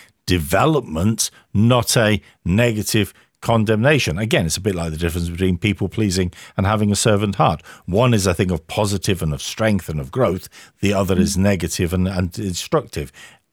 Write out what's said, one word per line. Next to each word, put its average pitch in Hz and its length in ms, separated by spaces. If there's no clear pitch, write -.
development, 101 1040
not 117 440
a 107 240
negative 107 640
condemnation. 110 800
Again, 113 260
it's 78 120
a 92 40
bit 98 140
like 82 160
the 78 60
difference 85 320
between 90 280
people 98 320
pleasing 92 420
and 95 120
having 104 240
a 98 40
servant 104 400
heart. 98 260
One 117 280
is 95 140
a 90 80
thing 92 160
of 82 160
positive 101 560
and 76 100
of 69 80
strength 107 480
and 78 100
of 67 120
growth. 95 360
The 101 120
other 95 260
is 101 180
negative 92 560
and, 92 140
and 92 240
destructive. 98 800